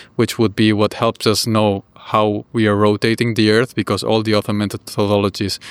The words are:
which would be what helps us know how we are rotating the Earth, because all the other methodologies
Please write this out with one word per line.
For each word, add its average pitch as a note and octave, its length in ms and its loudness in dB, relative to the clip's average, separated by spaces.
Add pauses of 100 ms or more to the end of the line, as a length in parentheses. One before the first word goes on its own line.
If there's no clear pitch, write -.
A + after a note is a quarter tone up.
(160)
which - 240 -2
would G#2+ 160 0
be G#2+ 180 2
what G#2 220 0
helps A2+ 320 -2
us G#2+ 180 0
know G#2+ 380 0 (120)
how G#2+ 560 -2
we A2+ 160 2
are G#2 80 2
rotating G#2+ 600 0
the G#2+ 160 4
Earth, A#2 240 0
because G#2 280 -4
all A2 200 0
the G#2+ 100 -2
other G#2 200 -2
methodologies G2+ 1040 -2 (120)